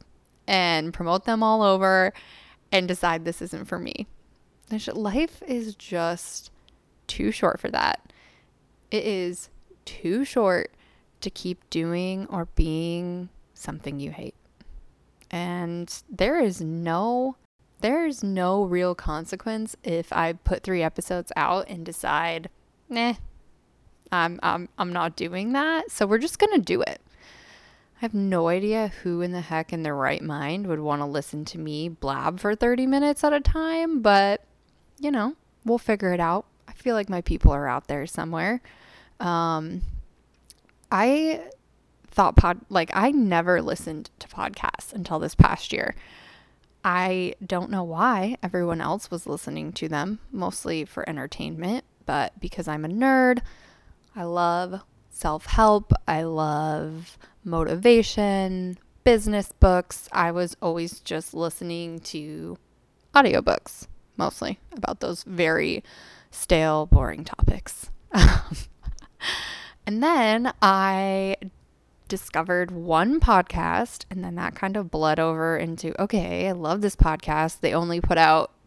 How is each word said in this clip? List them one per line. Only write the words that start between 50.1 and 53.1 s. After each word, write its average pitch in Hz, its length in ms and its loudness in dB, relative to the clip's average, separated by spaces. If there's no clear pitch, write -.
mostly 180 540 -4
for - 240 -8
entertainment, 160 760 -6
but 135 320 -2
because - 300 -10
I'm 151 160 -6
a 156 40 -6
nerd, 254 520 4